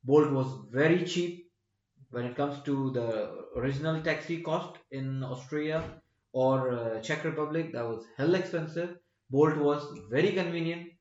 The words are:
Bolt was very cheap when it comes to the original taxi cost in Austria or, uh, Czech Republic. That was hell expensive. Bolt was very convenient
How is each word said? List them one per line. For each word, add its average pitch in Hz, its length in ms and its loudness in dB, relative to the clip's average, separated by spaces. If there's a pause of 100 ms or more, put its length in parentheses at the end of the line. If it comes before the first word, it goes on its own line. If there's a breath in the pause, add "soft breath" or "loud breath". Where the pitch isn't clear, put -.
Bolt 139 280 8
was 131 380 0
very 160 360 4
cheap - 440 -4 (600)
when 120 160 -4
it 123 100 -6
comes 143 280 -2
to 135 280 0
the 113 540 -2 (100)
original 147 460 -2
taxi 160 400 -2
cost 170 360 -4 (140)
in 135 320 -4
Austria 151 760 -4 (320)
or, 131 380 4
uh, 113 300 -2
Czech 151 220 -4
Republic. 156 480 -2
That 117 160 -4
was 110 180 -6 (120)
hell 156 180 4
expensive. 175 600 -4 (320)
Bolt 151 280 6
was 147 300 2 (240)
very 165 220 4
convenient 170 560 -2 (120)